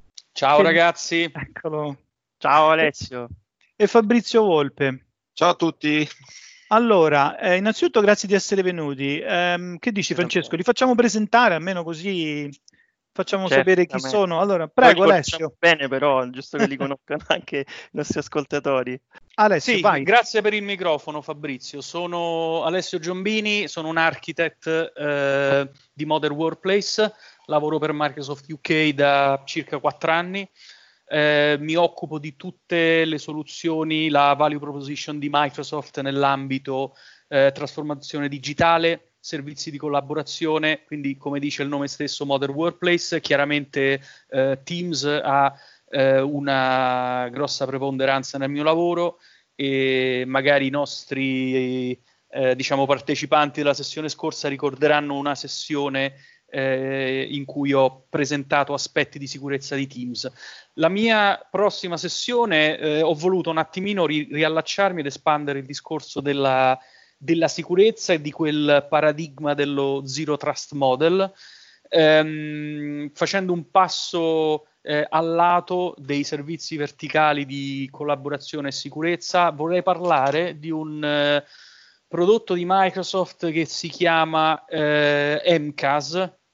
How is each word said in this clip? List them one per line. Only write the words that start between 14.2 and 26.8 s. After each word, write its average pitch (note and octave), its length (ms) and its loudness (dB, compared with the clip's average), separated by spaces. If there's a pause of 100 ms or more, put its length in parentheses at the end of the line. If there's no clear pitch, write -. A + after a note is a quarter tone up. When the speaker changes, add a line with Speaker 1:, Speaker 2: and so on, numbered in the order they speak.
Speaker 2:
Allora, F#3+ 200 2
Speaker 3:
Noi D#3 120 -6
Speaker 2:
prego, G#3 320 8
Speaker 3:
li G3+ 60 8
conosciamo D#3+ 340 2
Speaker 2:
Alessio. D3 140 -8
Speaker 3:
bene, D#3+ 280 4
però, C3 440 2
giusto B2+ 260 -10
che C#3+ 100 2
li C3+ 100 -2
Speaker 2:
<laughs> C3+ 200 -4
Speaker 3:
conoscano - 300 -8
anche - 320 -4
i C#3 60 -6 (260)
nostri D3+ 300 -6
ascoltatori. C3+ 800 -2 (360)
Speaker 2:
Alessio, G#3+ 400 4
Speaker 1:
Sì, G3 80 2
Speaker 2:
vai. E3 200 2
Speaker 1:
grazie A3 380 4
per G#3 140 0
il G#3 80 -4
microfono, E3+ 580 -4
Fabrizio. D3 640 -10
Sono E3+ 800 -4
Alessio F3 340 -2
Giombini, G3+ 720 -2
sono D#3+ 200 -8
un E3 100 -4
architect, D#3+ 960 -2
eh, C#3 760 0 (220)
di D3+ 140 -8
Modern D3+ 280 0
Workplace, F#3+ 800 -2 (360)